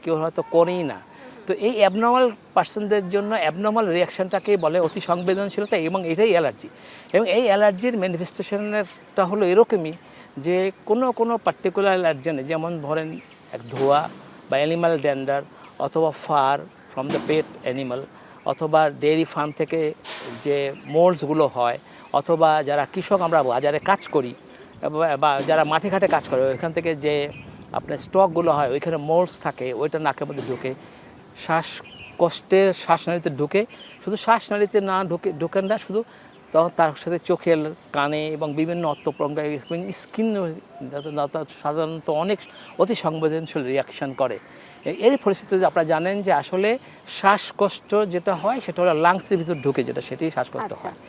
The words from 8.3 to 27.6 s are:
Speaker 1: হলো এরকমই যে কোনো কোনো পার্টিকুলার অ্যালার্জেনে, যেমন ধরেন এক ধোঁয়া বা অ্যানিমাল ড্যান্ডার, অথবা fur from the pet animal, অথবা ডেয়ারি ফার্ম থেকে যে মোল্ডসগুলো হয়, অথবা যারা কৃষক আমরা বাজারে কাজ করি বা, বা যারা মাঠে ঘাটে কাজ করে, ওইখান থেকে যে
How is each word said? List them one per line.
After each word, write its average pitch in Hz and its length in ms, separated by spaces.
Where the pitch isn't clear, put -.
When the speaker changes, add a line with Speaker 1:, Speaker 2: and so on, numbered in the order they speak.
Speaker 1:
হলো 202 200
এরকমই 180 480
যে 180 340
কোনো 247 260
কোনো 233 260
পার্টিকুলার 196 520
অ্যালার্জেনে, 160 540
যেমন 160 380
ধরেন 160 380
এক 117 180
ধোঁয়া 139 400
বা 131 80
অ্যানিমাল 165 420
ড্যান্ডার, 139 420
অথবা 156 320
fur 143 320
from 135 200
the - 140
pet 151 200
animal, 131 260
অথবা 156 440
ডেয়ারি 147 360
ফার্ম 151 260
থেকে 156 420
যে 143 300
মোল্ডসগুলো 156 640
হয়, 120 300
অথবা 156 500
যারা 143 300
কৃষক 185 280
আমরা 165 220
বাজারে 135 360
কাজ 196 280
করি 123 260
বা, 151 360
বা 139 300
যারা 160 160
মাঠে 156 260
ঘাটে 190 180
কাজ 156 220
করে, 131 120
ওইখান 135 320
থেকে 165 220
যে 147 360